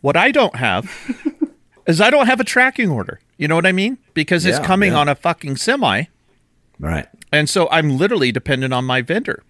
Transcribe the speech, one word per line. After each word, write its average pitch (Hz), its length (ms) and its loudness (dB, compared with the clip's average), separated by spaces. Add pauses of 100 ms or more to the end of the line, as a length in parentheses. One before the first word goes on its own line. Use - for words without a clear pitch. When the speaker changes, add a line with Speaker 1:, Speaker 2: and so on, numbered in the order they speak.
Speaker 1:
What 143 140 0
I 208 140 4
don't 247 260 0
have 104 340 -2 (720)
Speaker 2:
<laughs> - 240 -14
Speaker 1:
is 165 140 2
I 208 80 4
don't 277 180 4
have 247 140 2
a 247 40 0
tracking 254 440 0
order. 113 320 -6 (160)
You 147 120 -4
know 156 60 2
what 170 120 2
I 185 60 2
mean? 202 260 -2 (160)
Because 160 320 0
it's 143 120 2
Speaker 2:
Yeah, 151 60 -6
Speaker 1:
coming 185 280 2
Speaker 2:
yeah. 156 60 2
Speaker 1:
on 147 100 2
a 143 60 0
fucking 147 420 -4
semi. 220 480 0 (760)
Speaker 2:
Right. - 280 -6 (260)
Speaker 1:
And 151 180 0
so 180 200 0
I'm 151 280 0
literally 165 340 0
dependent 131 400 -2
on 127 120 0
my 127 180 -2
vendor. 180 480 -4